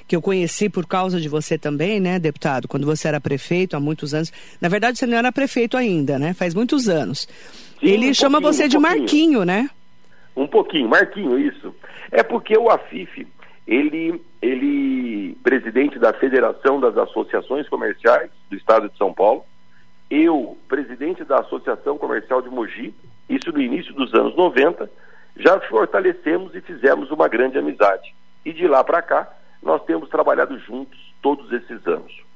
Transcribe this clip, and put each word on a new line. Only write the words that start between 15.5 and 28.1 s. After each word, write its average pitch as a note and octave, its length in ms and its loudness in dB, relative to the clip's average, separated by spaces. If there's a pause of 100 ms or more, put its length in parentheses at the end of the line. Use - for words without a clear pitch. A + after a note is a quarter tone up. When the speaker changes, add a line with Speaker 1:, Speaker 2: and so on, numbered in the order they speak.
Speaker 2:
da A2+ 160 4
Federação C3 640 2
das A2+ 180 2
Associações A2+ 720 -4
Comerciais A#2 600 0 (200)
do G2 80 -10
Estado G#2+ 320 2
de - 80 -18
São F#2+ 160 -2
Paulo, G#2+ 320 2 (640)
eu, D3+ 480 0 (100)
presidente C#3 560 -6
da C3+ 160 0
Associação C3+ 580 -6
Comercial B2+ 440 -4
de B2 80 -16
Mogi, B2 440 -8 (360)
isso C4 240 -4
no D3 80 0
início C3+ 320 -4
dos B2 200 -4
anos A#2 220 2
noventa, D#3 560 2 (460)
já F#3 240 4
fortalecemos F#3 920 0
e F#3 60 -14
fizemos C#3+ 520 0
uma D#3 180 2
grande B2+ 280 0
amizade. C#3 560 0 (300)